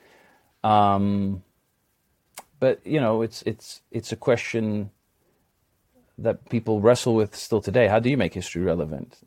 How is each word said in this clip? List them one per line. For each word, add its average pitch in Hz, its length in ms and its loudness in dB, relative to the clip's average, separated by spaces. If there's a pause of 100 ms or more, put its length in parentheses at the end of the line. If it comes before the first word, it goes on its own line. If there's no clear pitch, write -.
(640)
Um, 101 800 2 (1160)
but, 127 260 0
you 147 140 0
know, 113 220 0
it's, 110 200 -8
it's, - 380 -10 (100)
it's - 220 -8
a 110 40 -6
question 107 720 -2 (1300)
that - 320 -4
people 110 300 -2
wrestle 120 340 4
with 107 200 0
still - 280 -2
today. 110 260 2
How 104 100 4
do 117 120 0
you 143 80 0
make 92 160 -2
history 87 280 -8
relevant? 82 540 -4 (100)